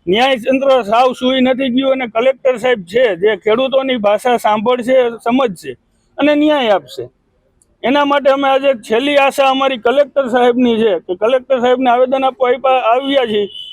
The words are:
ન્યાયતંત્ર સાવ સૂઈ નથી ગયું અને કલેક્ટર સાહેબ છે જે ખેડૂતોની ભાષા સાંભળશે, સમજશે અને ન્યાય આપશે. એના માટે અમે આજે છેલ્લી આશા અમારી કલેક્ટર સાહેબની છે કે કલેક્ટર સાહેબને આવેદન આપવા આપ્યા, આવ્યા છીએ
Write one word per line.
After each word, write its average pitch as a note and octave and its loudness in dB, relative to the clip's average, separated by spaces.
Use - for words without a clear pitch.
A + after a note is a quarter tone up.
ન્યાયતંત્ર C4 0
સાવ A#3+ 2
સૂઈ B3+ -2
નથી C4 0
ગયું C4 0
અને C4 -2
કલેક્ટર B3+ 0
સાહેબ A#3 -2
છે G#3 0
જે G3+ 0
ખેડૂતોની B3+ -2
ભાષા G#3+ 0
સાંભળશે, A#3+ 0
સમજશે A#3 -4
અને D4 2
ન્યાય D4 0
આપશે. C#3+ -2
એના C#4+ 0
માટે C#4+ 0
અમે C#4 0
આજે C4+ 0
છેલ્લી B3+ -2
આશા C4+ 2
અમારી C4+ -2
કલેક્ટર C4+ -2
સાહેબની A#3+ 2
છે G#3+ 0
કે F#3 -6
કલેક્ટર B3+ -2
સાહેબને B3+ 0
આવેદન C4 0
આપવા C4 -2
આપ્યા, C4 0
આવ્યા C4 0
છીએ G#3 -2